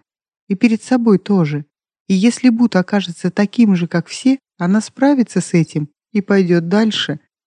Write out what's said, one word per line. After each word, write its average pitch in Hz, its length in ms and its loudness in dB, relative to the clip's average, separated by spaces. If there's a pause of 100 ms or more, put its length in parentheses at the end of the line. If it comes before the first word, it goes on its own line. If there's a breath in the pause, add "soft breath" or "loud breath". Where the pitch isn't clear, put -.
(480)
и 202 60 -2
перед 220 280 0
собой 226 360 2
тоже. 151 480 -2 (420)
И 196 60 0
если 233 340 2
Бут 226 280 2
окажется 180 540 -4
таким 202 460 0
же, 170 100 -2
как 170 200 -4
все, 269 320 -2 (180)
она 190 240 0
справится 254 600 -2
с - 120 -6
этим 151 380 -2 (220)
и 202 80 -2
пойдёт 175 480 0
дальше. 208 520 -2 (260)